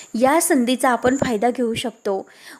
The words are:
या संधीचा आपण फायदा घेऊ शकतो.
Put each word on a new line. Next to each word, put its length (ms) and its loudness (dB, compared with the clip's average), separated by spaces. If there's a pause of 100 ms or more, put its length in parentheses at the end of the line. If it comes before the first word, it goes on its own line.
(120)
या 280 2
संधीचा 480 2
आपण 260 0
फायदा 340 0
घेऊ 240 -2
शकतो. 560 -6 (300)